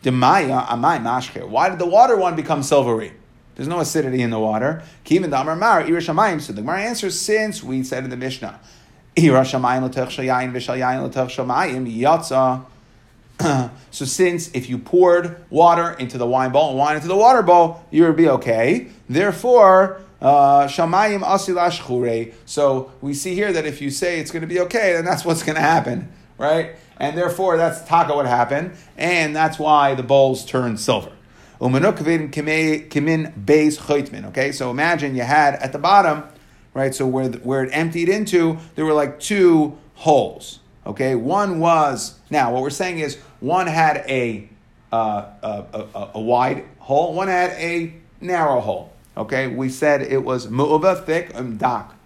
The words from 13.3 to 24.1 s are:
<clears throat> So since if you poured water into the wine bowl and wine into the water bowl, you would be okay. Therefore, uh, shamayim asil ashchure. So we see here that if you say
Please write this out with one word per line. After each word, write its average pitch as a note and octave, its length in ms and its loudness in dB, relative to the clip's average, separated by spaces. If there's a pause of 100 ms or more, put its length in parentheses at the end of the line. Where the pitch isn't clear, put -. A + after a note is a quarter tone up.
<clears throat> C3 320 -2 (220)
So - 120 -8
since F3 480 -2
if B2+ 160 -6
you B2+ 100 -6
poured F3 580 2 (140)
water E3+ 420 4
into B2+ 260 -10
the A#2+ 80 -2
wine B2+ 240 0
bowl C#3+ 200 2
and C3 80 -4
wine D3 180 0
into D3+ 100 -8
the F#3 100 0
water A#3 260 6
bowl, E3+ 500 4
you D#3 100 6
would D#3+ 140 4
be E3 120 6
okay. C3 600 0 (200)
Therefore, F#3+ 920 4 (200)
uh, C#3 460 6
shamayim F#3 540 0
asil F#3 340 -2
ashchure. B2 800 -2 (120)
So C3+ 460 -2 (100)
we C#3+ 140 -6
see F3+ 220 -6
here G3+ 160 -2
that D#3+ 120 -2
if C#3+ 160 -8
you C#3+ 120 -6
say F3 260 -4